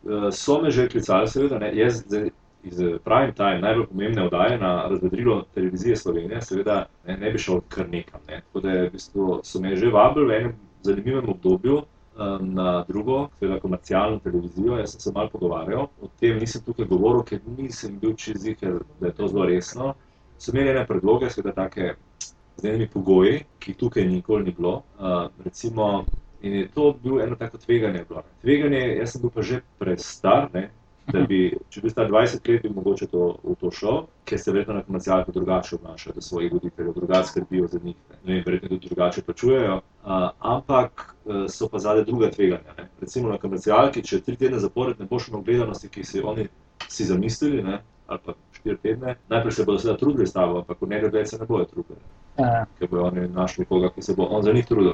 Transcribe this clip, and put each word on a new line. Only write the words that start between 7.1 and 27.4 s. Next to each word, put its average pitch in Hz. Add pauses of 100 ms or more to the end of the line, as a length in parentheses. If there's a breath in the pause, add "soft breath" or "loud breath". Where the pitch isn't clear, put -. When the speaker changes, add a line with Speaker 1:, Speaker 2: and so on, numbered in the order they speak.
Speaker 1:
ne 110
bi 113
šel 90
kar 90
nekam, 85
ne. 80
Tako -
da 95
je 90
v 87
bistvu, 95
so -
me 95
že 110
vabili 123
v 113
enem 117 (280)
zanimivem 113
obdobju, 98
eh, 147 (540)
na 92
drugo, 120
seveda 95
komercialno 98
televizijo. 90
Jaz 107
sem -
se 101
malo 104
pogovarjal, 87
o 101
tem 117
nisem 117
tukaj 117
govoril, 107
ker 104
nisem 117
bil 110
čisto 107
ziher, 95 (160)
da 90
je 87
to -
zelo 190
resno, 135 (440 soft breath)
so -
imeli 135
ene 127
predloge, 110
seveda 98
take 95 (600)
z -
enimi 107
pogoji, 95 (120)
ki -
jih 95
tukaj 117
nikoli 92
ni 90
bilo. 87 (120)
Eh, 90 (120)
recimo, 101 (340)
in 101
je 95
to 147
bil 127
eno 117
tako 110